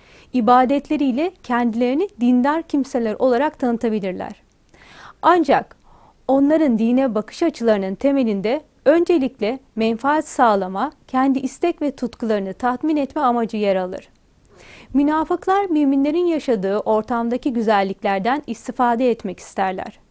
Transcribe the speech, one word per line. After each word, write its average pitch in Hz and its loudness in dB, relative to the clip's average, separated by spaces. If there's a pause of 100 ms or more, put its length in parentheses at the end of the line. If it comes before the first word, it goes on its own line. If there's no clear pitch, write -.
(340)
ibadetleriyle 254 2 (120)
kendilerini 247 0 (120)
dindar 254 2
kimseler 240 -2
olarak 262 0
tanıtabilirler. 214 -4 (800)
Ancak 302 2 (520)
onların 277 4
dine 240 2
bakış - -4
açılarının 208 0
temelinde 240 0 (240)
öncelikle 269 2 (160)
menfaat 233 -2
sağlama, 208 0 (160)
kendi 262 0
istek 330 -4
ve 294 -4
tutkularını 214 -4
tatmin 254 -2
etme 285 -4
amacı 240 0
yer 202 0
alır. 185 -6 (840)
Münafıklar 320 0
müminlerin 302 0
yaşadığı 220 -2
ortamdaki 233 -2
güzelliklerden 202 -2
istifade 240 -2
etmek 202 -6
isterler. 190 -8 (120)